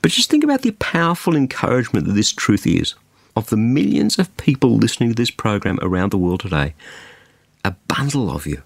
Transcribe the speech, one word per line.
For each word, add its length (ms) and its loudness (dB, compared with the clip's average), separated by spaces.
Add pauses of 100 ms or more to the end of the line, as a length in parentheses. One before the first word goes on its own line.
but 100 2
just 180 0
think 140 4
about 200 0
the 80 2
powerful 680 0
encouragement 680 0
that 80 0
this 180 2
truth 360 0
is. 280 0 (400)
Of 140 -2
the 80 0
millions 640 2
of 180 -2
people 380 2
listening 340 2
to 60 0
this 160 0
program 500 -2
around 300 0
the 60 0
world 240 0
today, 320 -2 (880)
a 80 0 (160)
bundle 420 -2
of 160 -6
you 200 -6